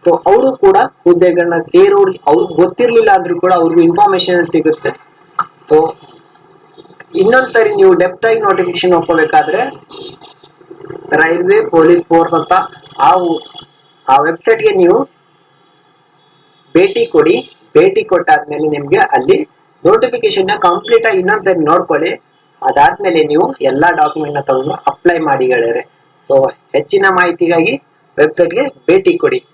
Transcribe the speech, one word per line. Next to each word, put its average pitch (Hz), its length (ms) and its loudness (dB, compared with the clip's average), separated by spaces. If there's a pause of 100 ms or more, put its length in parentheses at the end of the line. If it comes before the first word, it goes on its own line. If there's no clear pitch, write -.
So 175 220 0
ಅವರು 269 300 2
ಕೂಡ 381 200 2 (280)
ಹುದ್ದೆಗಳನ್ನ 175 560 0
ಸೇರೋರು, 190 540 2 (120)
ಅವ್ರಿಗೆ 185 280 0
ಗೊತ್ತಿರ್ಲಿಲ್ಲ 214 580 2
ಅಂದ್ರೂ 175 280 -2
ಕೂಡ 180 120 0
ಅವ್ರಿಗೂ 170 280 2
ಇನ್ಫಾರ್ಮೇಶನ್ 180 680 2
ಸಿಗುತ್ತೆ. - 440 -2 (800)
So 160 240 2 (1200)
ಇನ್ನೊಂದ್ಸರಿ 226 600 0
ನೀವು 190 200 4
ಡೆಪ್ತ್ - 320 -2
ಆಗಿ - 140 0
ನೋಟಿಫಿಕೇಶನ್ 180 500 -2
ನೋಡ್ಕೋಬೇಕಾದ್ರೆ 175 800 0 (1400)
ರೈಲ್ವೆ, 175 560 0
ಪೊಲೀಸ್ 170 360 2
ಫೋರ್ಸ್ 165 300 0
ಅಂತ - 180 -2 (480)
ಆ, 143 120 4 (960)
ಆ - 140 2
ವೆಬ್ಸೈಟ್‌ಗೆ 165 480 0
ನೀವು 196 340 2 (1700)
ಭೇಟಿ 202 320 0
ಕೊಡಿ. 165 500 -2 (200)
ಭೇಟಿ 190 340 2
ಕೊಟ್ಟಾದ್ಮೇಲೆ 151 640 -2
ನಿಮ್ಗೆ 143 260 -2 (160)
ಅಲ್ಲಿ 131 220 0 (500)
ನೋಟಿಫಿಕೇಶನ್ 392 640 0
ನ 415 60 -2 (120)
ಕಂಪ್ಲೀಟ್ 381 400 0
ಆಗಿ 196 140 0
ಇನ್ನೊಂದ್ಸರಿ 185 480 -2
ನೋಡ್ಕೊಳ್ಳಿ. 165 420 -2 (560)
ಅದಾದ್ಮೇಲೆ 160 520 0 (100)
ನೀವು 147 160 0 (240)
ಎಲ್ಲಾ 147 180 0 (120)
ಡಾಕ್ಯುಮೆಂಟ್ 151 380 -4
ನ 139 100 -8
ತಗೊಂಡು 131 280 -4 (160)
ಅಪ್ಲೈ 175 240 0 (120)
ಮಾಡಿ 127 240 -2
ಗೆಳೆಯರೆ. 117 300 -2 (480)
So 139 60 2 (400)
ಹೆಚ್ಚಿನ 190 300 -2 (120)
ಮಾಹಿತಿಗಾಗಿ 175 560 0 (440)
ವೆಬ್ಸೈಟ್ 160 400 0
ಗೆ 277 60 0 (240)
ಭೇಟಿ 180 240 2 (100)
ಕೊಡಿ. 131 180 -2 (140)